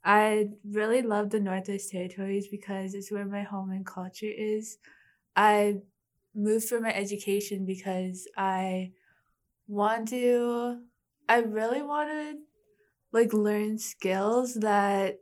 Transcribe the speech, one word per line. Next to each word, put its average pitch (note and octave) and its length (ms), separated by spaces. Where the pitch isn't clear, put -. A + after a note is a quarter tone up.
I G#3+ 440
really G#3+ 320
love G#3 280
the G#3+ 100
Northwest G3 520
Territories G3 580
because G3 440
it's G3 160
where G3+ 140
my G3+ 200
home F#3+ 280
and F#3+ 140
culture F#3+ 520
is. G#3+ 400
I G#3 440
moved G#3+ 320
for A#3 140
my A3+ 120
education G3+ 720
because F#3 720
I F#3+ 560
want A3 440
to, A#3+ 720
I A#3 80
really A3+ 440
want D4 280
to, D4+ 240
like, A3+ 180
learn G#3+ 480
skills A3 760
that G3+ 680